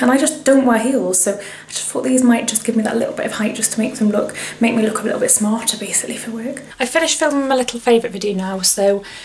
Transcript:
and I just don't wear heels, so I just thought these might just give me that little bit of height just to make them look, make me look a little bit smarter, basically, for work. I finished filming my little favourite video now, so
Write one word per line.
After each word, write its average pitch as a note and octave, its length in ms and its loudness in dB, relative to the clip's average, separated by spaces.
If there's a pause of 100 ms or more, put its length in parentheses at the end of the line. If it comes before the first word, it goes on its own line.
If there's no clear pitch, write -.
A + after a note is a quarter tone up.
and A#3+ 100 4
I C4 60 6
just D4+ 280 0
don't C4+ 200 6
wear A#3+ 140 4
heels, G#3+ 420 0
so G3+ 140 0
I - 340 -14
just - 220 -8
thought B3 140 -4
these B3+ 180 4
might A#3 240 4
just - 180 -2
give A3+ 120 0
me G#3+ 80 2
that - 120 0
little - 180 -2
bit - 120 -4
of - 60 -6
height A3 240 -4
just - 160 -2
to A3+ 80 -2
make B3+ 160 -2
them G#3 140 2
look, - 260 -2 (240)
make A#3 160 2
me A3 60 2
look G#3+ 180 0
a - 20 -6
little - 160 -2
bit - 140 2
smarter, G#3+ 440 0
basically, G3 400 -4
for - 140 -10
work. A#3 320 -8 (160)
I B3+ 80 0
finished - 320 0
filming C#4 300 0
my C4 80 2
little A#3+ 240 -2
favourite A#3 320 2
video G3 220 -4
now, F#3+ 260 -4
so G3+ 420 2 (220)